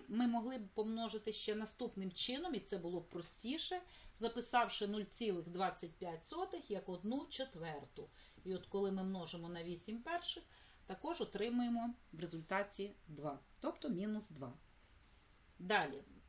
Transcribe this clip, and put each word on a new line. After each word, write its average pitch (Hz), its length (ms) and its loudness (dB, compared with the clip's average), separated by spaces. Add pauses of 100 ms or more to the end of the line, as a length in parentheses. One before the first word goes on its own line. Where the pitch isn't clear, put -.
ми 240 200 4
могли 233 300 2
б 208 100 -6
помножити 220 640 0
ще 214 240 4
наступним 214 560 -2
чином, 294 440 2
і 202 40 2
це 196 180 -2
було 170 220 0
б 165 100 -8
простіше, 294 720 0 (320)
записавши 226 760 4
нуль 208 160 0
цілих 180 460 0
двадцять 180 460 0
п'ять 165 300 -6
сотих 349 460 -2
як 185 180 -2
одну 214 400 0
четверту. 160 800 -4 (340)
І 185 100 -2
от 180 120 -4
коли 196 260 2
ми 190 120 2
множимо 170 460 -2
на 170 140 -4
вісім 180 380 -4
перших, 349 420 0 (420)
також 294 360 -2
отримуємо 233 720 2 (200)
в 160 60 -10
результаті 190 720 0 (160)
два, 143 320 -4 (200)
тобто 285 300 -2
мінус 208 400 0
два. 131 240 -6 (1080)
Далі, 180 440 4 (260)